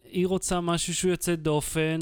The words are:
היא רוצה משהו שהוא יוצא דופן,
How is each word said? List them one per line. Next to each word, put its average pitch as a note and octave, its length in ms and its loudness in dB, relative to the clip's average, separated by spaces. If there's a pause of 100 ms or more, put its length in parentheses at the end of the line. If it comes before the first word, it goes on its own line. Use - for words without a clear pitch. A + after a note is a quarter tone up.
היא F3+ 240 0
רוצה F3+ 340 0
משהו E3+ 340 0
שהוא F3+ 160 2
יוצא E3+ 240 0
דופן, D#3 680 0